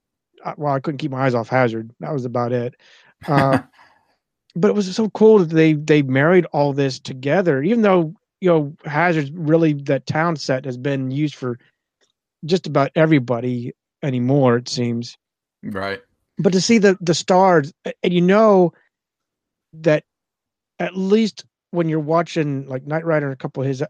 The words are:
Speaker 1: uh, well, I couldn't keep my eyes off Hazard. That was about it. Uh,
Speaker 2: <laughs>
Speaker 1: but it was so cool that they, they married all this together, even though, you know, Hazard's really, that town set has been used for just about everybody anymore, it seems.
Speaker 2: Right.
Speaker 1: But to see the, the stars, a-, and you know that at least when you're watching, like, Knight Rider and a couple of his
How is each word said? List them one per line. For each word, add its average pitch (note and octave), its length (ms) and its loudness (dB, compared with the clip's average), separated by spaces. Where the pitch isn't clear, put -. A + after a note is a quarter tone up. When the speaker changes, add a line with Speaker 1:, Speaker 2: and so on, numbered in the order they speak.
Speaker 1:
uh, - 120 -8
well, D3 180 -2
I C3+ 60 -2
couldn't C#3+ 180 -6
keep D3 140 -6
my C3 120 -4
eyes B2+ 120 2
off A2+ 120 -4
Hazard. A2+ 520 -2
That D#3 120 -8
was C3+ 120 -4
about A#2+ 260 -4
it. B2 240 -4
Uh, C3+ 320 2
Speaker 2:
<laughs> - 480 -20
Speaker 1:
but F3+ 120 2
it G3 60 2
was F#3+ 200 -2
so A3 160 -2
cool A3 280 6
that E3 160 0
they, D#3+ 200 4
they D3+ 280 2
married D3 440 2
all C#3+ 260 0
this C3+ 260 -2
together, C#3 640 -2
even A3 200 0
though, F3+ 300 2
you F3+ 100 2
know, D#3 240 0
Hazard's D#3 460 0
really, D#3+ 440 0
that C#3 220 -4
town D#3+ 280 -2
set C3+ 300 -4
has C3 120 -8
been C3 360 -4
used D3 240 -4
for B2 240 -8
just E3 220 -2
about C#3 300 0
everybody B2+ 760 0
anymore, B2+ 540 2
it B2 120 -8
seems. A#2+ 480 -6
Speaker 2:
Right. G2 400 -8
Speaker 1:
But E3+ 160 2
to F#3 60 2
see A#3 180 2
the, F#3+ 220 4
the E3+ 140 0
stars, F3+ 580 2
a-, - 180 -10
and F3+ 100 0
you F3 100 2
know F#3+ 500 4
that D#3 280 0
at F3 160 -8
least G3 480 0
when E3+ 180 -2
you're D#3 120 -2
watching, D3 640 -2
like, C3+ 200 -10
Knight D#3+ 180 -6
Rider D#3 220 -2
and C3+ 60 -6
a C3 40 -10
couple C#3+ 260 -8
of C3 40 -2
his C3+ 240 -4